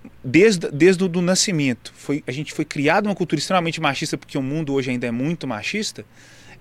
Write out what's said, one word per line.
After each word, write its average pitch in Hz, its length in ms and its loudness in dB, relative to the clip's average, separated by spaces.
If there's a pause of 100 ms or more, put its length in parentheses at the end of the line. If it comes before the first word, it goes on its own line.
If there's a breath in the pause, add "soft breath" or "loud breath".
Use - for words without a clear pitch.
(240)
desde, 170 480 4
desde 170 320 4
o 190 60 2
do 180 120 -2
nascimento, 170 720 0
foi, 143 320 -6
a 131 60 -6
gente 147 220 -8
foi 160 100 -2
criado 160 440 0
uma 196 80 -2
cultura 170 220 -2
extremamente 165 440 -2
machista, 143 360 -2
porque - 200 -10
o 139 40 -2
mundo 143 320 -4
hoje 135 160 0
ainda 123 180 -4
é 120 40 -4
muito 135 340 -4
machista, 127 600 -6 (560 loud breath)